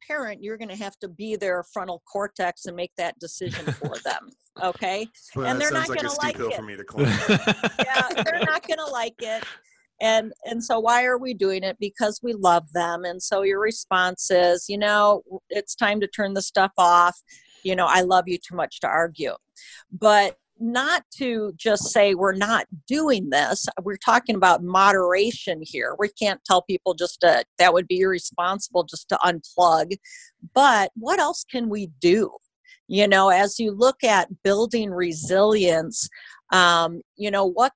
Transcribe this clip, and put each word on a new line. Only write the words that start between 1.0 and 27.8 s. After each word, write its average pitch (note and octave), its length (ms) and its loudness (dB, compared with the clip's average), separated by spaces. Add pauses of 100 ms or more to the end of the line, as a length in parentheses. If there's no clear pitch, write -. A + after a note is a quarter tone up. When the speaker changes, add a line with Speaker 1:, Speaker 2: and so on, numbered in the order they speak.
Speaker 1:
be G3+ 280 -10
their F3+ 360 -4
frontal F#3 300 -10 (100)
cortex G3 540 -6
and F3 100 -14
make F3 220 -10
that E3+ 200 -8
decision E3 540 -10
for C3+ 260 -10
Speaker 2:
<laughs> - 60 -20
Speaker 1:
them, G#2+ 240 -8 (340)
okay? F#3+ 440 -6 (280)
Speaker 2:
Well, C3+ 120 -6
Speaker 1:
And B3+ 100 -2
Speaker 2:
that - 40 -4
Speaker 1:
they're D4 100 0
Speaker 2:
sounds D#4+ 180 -4
Speaker 1:
not - 80 -6
Speaker 2:
like - 20 -4
a D4+ 40 -6
Speaker 1:
gonna C#4+ 120 -6
Speaker 2:
steep D4 100 -6
Speaker 1:
like D4 120 -6
Speaker 2:
hill A2+ 140 -6
Speaker 1:
it. - 60 -6
Speaker 2:
for - 60 -10
me G#2 140 -14
to G2 80 -16
climb. C3+ 220 -2
Speaker 3:
<laughs> A#2+ 320 0 (480)
Speaker 1:
Yeah, C4 220 0 (160)
they're E4 200 -2
not D#4 240 -4
gonna D#4 220 -6
like A3+ 320 -6
it. A3 200 -8 (600)
And, A3 320 0 (100)
and A#3 180 -8
so A3+ 160 -2
why A#3+ 280 2
are B3+ 100 0
we B3+ 160 -6
doing F#3+ 300 -2
it? F#3+ 180 -8
Because G#3+ 420 -4
we A#3 120 -4
love F3 400 2
them. E3+ 300 -4
And F3+ 180 -8
so G3 220 -2
your G3 160 0
response F#3 680 -2
is, F3 380 2
"You G3+ 80 -6
know, G#3 460 2 (260)
it's G3+ 260 -8
time G#3 260 0
to G3+ 60 -2
turn G3 280 -6
the F#3+ 80 -4
stuff F#3+ 340 0
off. F3 420 6 (440)
You F#3 140 -4
know, F3+ 120 2
I F3+ 140 4
love F3+ 240 2
you F3+ 100 -6
too - 200 -14
much - 240 -6
to D3 80 -4
argue." D3+ 440 -4 (580)
But G3+ 460 4 (240)
not B3+ 440 -2 (120)
to A3 400 -4
just - 360 -2
say, G3+ 220 4
"We're F#3+ 200 0
not G3+ 320 -2 (200)
doing B3+ 440 -2
this." C3+ 340 0 (180)
We're F#3+ 140 -8
talking A3+ 400 0
about F3+ 260 4
moderation F#3+ 1000 2
here. B2 360 -8
We G#3 120 -2
can't - 340 -4
tell F#3 160 6
people F#3 320 -4
just E3+ 300 -6
to, C#3+ 220 6 (140)
that F3 140 8
would F3 160 2